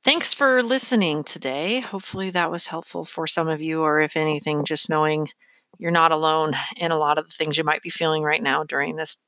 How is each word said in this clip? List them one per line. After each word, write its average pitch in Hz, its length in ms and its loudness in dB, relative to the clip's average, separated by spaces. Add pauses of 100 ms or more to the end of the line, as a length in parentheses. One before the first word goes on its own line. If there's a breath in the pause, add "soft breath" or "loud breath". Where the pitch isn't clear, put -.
Thanks 330 280 2
for 262 300 4
listening 226 600 2
today. 156 560 -2
Hopefully 190 500 -8
that 175 200 0
was 170 160 0
helpful 165 380 -8
for 160 220 -6
some 165 200 2
of 160 140 -2
you, 160 220 -2
or 151 180 4
if 151 160 0
anything, 151 480 0
just - 240 0
knowing 151 400 0 (480 soft breath)
you're 170 140 -4
not 165 220 4
alone 156 420 2 (220 loud breath)
in 165 160 -2
a 160 60 0
lot 151 200 2
of 156 80 -6
the - 80 -12
things 156 240 -4
you 160 60 0
might 156 180 0
be 170 80 -10
feeling 156 320 0
right 151 200 0
now 147 220 0
during 143 320 -4
this 156 300 -2